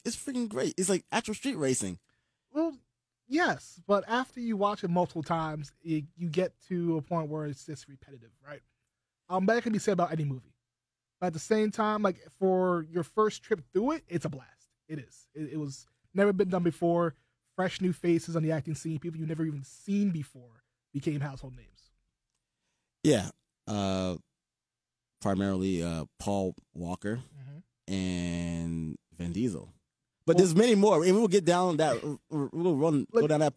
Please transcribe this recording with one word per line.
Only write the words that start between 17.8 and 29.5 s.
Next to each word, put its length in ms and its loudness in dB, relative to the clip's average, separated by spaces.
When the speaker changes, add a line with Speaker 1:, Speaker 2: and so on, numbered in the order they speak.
Speaker 2:
new 100 2
faces 460 0
on 60 2
the 100 2
acting 220 -4
scene, 240 -6
people 200 -8
you've 80 -6
never 180 -4
even 200 -6
seen 460 -2
before 520 -10
became 260 -2
household 380 -8
names. 100 -20
Speaker 1:
Yeah. 260 4
Uh, 480 -2
primarily, 640 0
uh, 220 -4
Paul 360 -2
Walker 460 -6
Speaker 2:
Mm-hmm. 540 -14
Speaker 1:
and 1040 -4
Vin 160 -6
Diesel. 400 -4